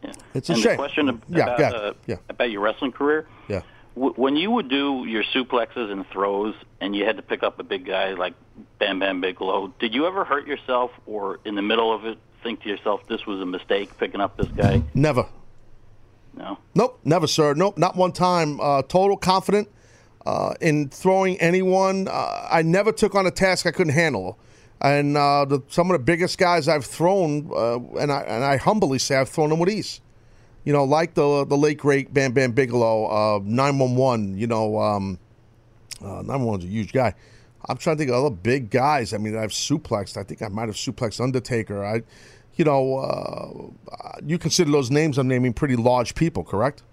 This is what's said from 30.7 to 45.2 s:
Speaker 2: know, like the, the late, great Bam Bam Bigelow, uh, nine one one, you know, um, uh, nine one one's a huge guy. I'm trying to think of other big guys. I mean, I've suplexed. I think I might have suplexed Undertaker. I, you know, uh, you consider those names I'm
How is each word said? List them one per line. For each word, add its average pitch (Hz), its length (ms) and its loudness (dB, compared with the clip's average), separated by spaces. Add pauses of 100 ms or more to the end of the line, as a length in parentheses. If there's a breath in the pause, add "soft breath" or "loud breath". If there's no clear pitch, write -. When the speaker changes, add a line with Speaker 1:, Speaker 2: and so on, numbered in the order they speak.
Speaker 2:
know, 143 120 4
like 156 300 2
the, 143 300 4
the 135 120 0
late, 147 220 2
great 139 360 2
Bam 135 180 2
Bam 127 200 2
Bigelow, 113 540 2
uh, 107 380 2
nine 135 340 2
one 127 160 2
one, 117 420 0
you 107 100 -4
know, 110 340 0
um, 101 380 0 (840)
uh, 95 200 -12
nine 117 180 -4
one 123 60 0
one's 98 180 -2
a 87 40 -10
huge 104 240 -6
guy. 123 220 0 (540 soft breath)
I'm 123 80 -6
trying 156 200 0
to - 20 -6
think 147 120 -2
of 123 140 2
other 143 100 0
big 110 360 -2
guys. 131 420 2
I 110 60 -6
mean, 107 180 -4
I've 110 140 -4
suplexed. 117 640 -4
I 101 80 -6
think - 180 -12
I 117 60 -6
might 107 200 -4
have 101 80 -6
suplexed 113 440 -6
Undertaker. 117 640 -2
I, 110 180 -2 (540 loud breath)
you 170 80 2
know, 135 340 4
uh, - 1300 -8
you 156 100 -2
consider 160 360 2
those 139 180 2
names 147 260 2
I'm 131 120 2